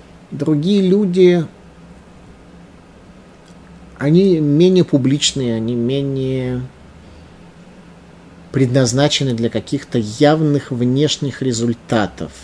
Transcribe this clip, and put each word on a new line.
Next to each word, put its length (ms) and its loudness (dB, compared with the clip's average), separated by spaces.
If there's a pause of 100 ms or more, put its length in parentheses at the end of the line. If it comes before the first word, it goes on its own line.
(320)
Другие 500 0
люди, 640 2 (2500)
они 420 2
менее 460 4
публичные, 680 -2
они 200 -4
менее 840 -4 (1900)
предназначены 800 0
для 160 -2
каких-то 480 -6
явных 760 0
внешних 680 -2
результатов. 920 -2 (120)